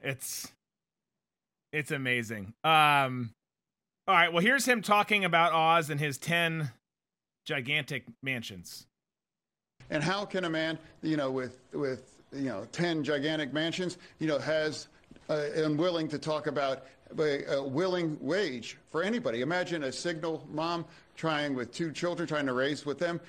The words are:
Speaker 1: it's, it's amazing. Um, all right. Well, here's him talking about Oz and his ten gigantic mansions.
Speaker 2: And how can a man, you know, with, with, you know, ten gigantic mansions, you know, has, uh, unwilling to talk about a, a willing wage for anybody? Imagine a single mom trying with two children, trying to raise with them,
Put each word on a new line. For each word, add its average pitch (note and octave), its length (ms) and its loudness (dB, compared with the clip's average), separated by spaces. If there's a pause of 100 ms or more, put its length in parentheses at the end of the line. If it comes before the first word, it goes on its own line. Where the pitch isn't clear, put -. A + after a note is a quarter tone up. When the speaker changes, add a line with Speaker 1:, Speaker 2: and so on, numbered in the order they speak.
Speaker 1:
it's, - 480 -8 (1200)
it's D3+ 200 -4
amazing. A#2 600 -2 (100)
Um, C#3+ 640 4 (800)
all G3 80 6
right. E3+ 160 6
Well, E3+ 100 4
here's B3 240 4
him B3 160 4
talking G#3 420 4
about E3+ 280 6
Oz D#3+ 360 4
and D3 120 -4
his D3 180 -2
ten E3 540 0 (760)
gigantic C#3+ 580 -4 (200)
mansions. A2+ 640 -8 (1040)
Speaker 2:
And D3 120 -2
how G3 220 -2
can F#3+ 200 -2
a E3 60 0
man, D#3+ 280 -2 (240)
you D#3 140 0
know, C3+ 140 0
with, C3 300 -6 (120)
with, C3+ 460 -6 (140)
you C#3 140 -4
know, A2+ 260 -6
ten D#3+ 320 -2
gigantic D3 480 -2
mansions, D#3+ 460 -2 (200)
you D#3+ 80 -2
know, D3 120 2
has, D#3 500 -2 (400)
uh, D3+ 160 0 (120)
unwilling D#3+ 520 2
to D3 100 -4
talk D3+ 280 -4
about C3+ 380 -2 (340)
a, D3+ 260 2 (120)
a C#3 60 0
willing E3 580 0
wage C#3 580 -2 (120)
for D#3+ 120 -2
anybody? C#3+ 400 0
Imagine D#3+ 420 -2
a C3 80 -2
single D#3+ 580 -4
mom E3 340 -2 (300)
trying D3 400 -2
with A#2+ 180 -4
two E3 200 -4
children, E3+ 340 -2
trying D3 200 0
to C3 80 0
raise C3+ 320 0
with C#3+ 120 -4
them, E3+ 300 -2